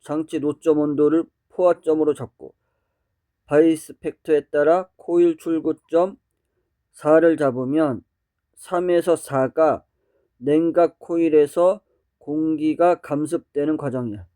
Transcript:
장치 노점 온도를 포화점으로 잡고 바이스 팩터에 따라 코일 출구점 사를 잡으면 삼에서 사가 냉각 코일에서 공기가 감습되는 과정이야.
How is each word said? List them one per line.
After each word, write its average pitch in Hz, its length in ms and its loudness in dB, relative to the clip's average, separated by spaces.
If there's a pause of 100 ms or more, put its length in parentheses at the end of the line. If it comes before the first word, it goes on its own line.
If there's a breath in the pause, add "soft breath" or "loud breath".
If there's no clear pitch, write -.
장치 156 400 -8
노점 151 380 0
온도를 147 460 2 (260)
포화점으로 156 640 0
잡고 - 400 -16 (880)
바이스 160 540 0
팩터에 151 480 -4
따라 160 500 0
코일 175 400 0
출구점 165 800 -4 (760)
사를 160 440 2
잡으면 135 680 -2 (540)
삼에서 175 600 -2
사가 139 680 -2 (540)
냉각 160 600 0
코일에서 170 840 0 (360)
공기가 156 840 -2
감습되는 151 760 -4
과정이야. 120 600 -8